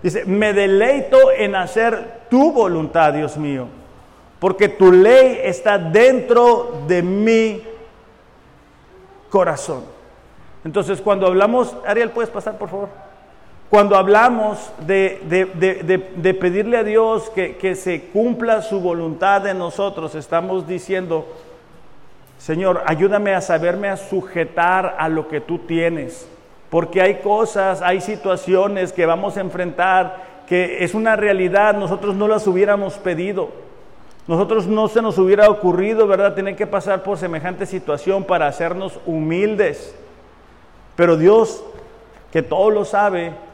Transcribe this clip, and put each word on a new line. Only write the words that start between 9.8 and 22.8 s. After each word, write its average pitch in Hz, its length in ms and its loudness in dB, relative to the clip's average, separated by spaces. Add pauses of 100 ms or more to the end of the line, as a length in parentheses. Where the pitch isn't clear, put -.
Entonces, 175 360 -4
cuando 196 280 0
hablamos, 226 480 2 (100)
Ariel, 226 240 0
¿puedes 226 200 -6
pasar, 202 280 -10
por 202 100 -10
favor? 202 200 -10 (840)
Cuando 208 260 6
hablamos 214 760 2 (120)
de, 190 440 0
de, 185 160 2
de, 185 380 -2
de, 185 340 -2
de 180 180 0
pedirle 202 440 -2
a 220 60 0
Dios 220 460 0
que, - 260 -6
que 185 200 -4
se 170 300 -6
cumpla 233 560 -2
su 196 180 -6
voluntad 175 680 -2
en 185 120 -4
nosotros, 170 580 -6
estamos 170 500 -4
diciendo, 180 600 -6 (1120)
"Señor, 180 480 -2